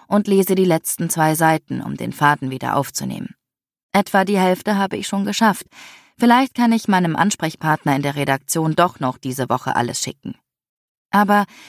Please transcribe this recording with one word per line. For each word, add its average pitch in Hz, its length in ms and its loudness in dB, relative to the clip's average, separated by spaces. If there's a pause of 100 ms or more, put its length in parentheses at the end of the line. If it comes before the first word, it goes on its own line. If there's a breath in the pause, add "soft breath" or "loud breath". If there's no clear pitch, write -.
und 208 220 0
lese 196 260 4
die 190 100 2
letzten 165 460 0
zwei 156 240 2
Seiten, 160 460 0
um - 160 -8
den 120 160 -8
Faden 143 400 0
wieder 127 240 -4
aufzunehmen. - 580 -6 (580)
Etwa 196 320 2
die 202 140 0
Hälfte 185 380 0
habe 196 200 -2
ich 208 100 -8
schon 196 200 -4
geschafft. 208 400 0 (520 loud breath)
Vielleicht 247 360 4
kann 233 180 2
ich 226 160 -2
meinem 180 260 2
Ansprechpartner 156 800 0
in 139 80 -2
der 143 140 -4
Redaktion 147 580 -2
doch 175 260 0
noch 131 180 -4
diese 131 300 -6
Woche - 280 -2
alles - 240 -2
schicken. - 380 -10 (720)
Aber 208 340 4 (240 loud breath)